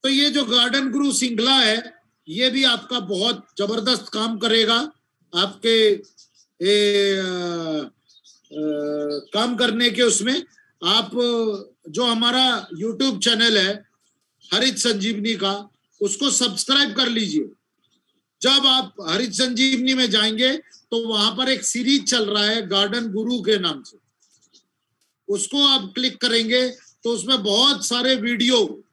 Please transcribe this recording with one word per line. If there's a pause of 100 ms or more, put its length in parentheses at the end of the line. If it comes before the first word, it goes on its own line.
तो
ये
जो
गार्डन
गुरु
श्रृंखला
है, (340)
ये
भी
आपका
बहुत (120)
जबरदस्त
काम
करेगा, (420)
आपके, (600)
ए,
अ, (1300)
अ, (680)
काम
करने
के
उसमें। (420)
आप (760)
जो
हमारा (140)
YouTube
channel
है (640)
हरित
संजीवनी
का, (340)
उसको
subscribe
कर
लीजिए। (880)
जब
आप (140)
हरित
संजीवनी
में
जाएंगे
तो
वहां
पर
एक
series
चल
रहा
है
गार्डन
गुरु
के
नाम
से, (1300)
उसको
आप
click
करेंगे
तो
उसमें
बहुत
सारे
video